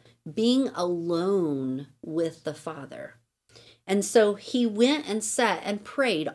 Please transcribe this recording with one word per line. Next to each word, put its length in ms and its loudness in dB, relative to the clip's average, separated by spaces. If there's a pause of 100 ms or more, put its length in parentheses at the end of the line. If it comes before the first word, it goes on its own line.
(320)
being 380 2
alone 1160 0 (140)
with 440 -4
the 80 -4
Father. 640 -12 (680)
And 200 2
so 300 4
he 300 -2
went 420 2
and 160 -2
sat 400 0
and 200 -4
prayed 520 -2